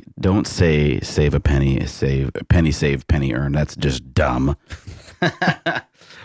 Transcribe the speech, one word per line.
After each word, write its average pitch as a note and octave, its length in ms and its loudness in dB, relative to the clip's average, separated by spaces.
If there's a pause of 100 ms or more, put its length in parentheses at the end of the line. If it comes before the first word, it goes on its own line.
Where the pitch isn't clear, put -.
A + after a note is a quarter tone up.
(180)
Don't G2 300 2
say, D2 540 2
"Save D2 320 0
a D2 80 0
penny, C#2 440 2
save C2+ 500 -2
a - 100 -10
penny, D#2+ 260 4
save C#2 380 0
penny C#2 240 0
earn." C#2 180 -2
That's D2 240 -2
just C2 380 -4
dumb. C2+ 420 0 (680)
<laughs> F3 140 0 (880)